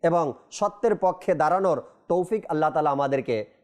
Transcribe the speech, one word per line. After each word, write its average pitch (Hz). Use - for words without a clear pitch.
এবং 165
সত্যের 208
পক্ষে 185
দাঁড়ানোর 156
তৌফিক 180
আল্লাহ 156
তাআলা 151
আমাদেরকে 135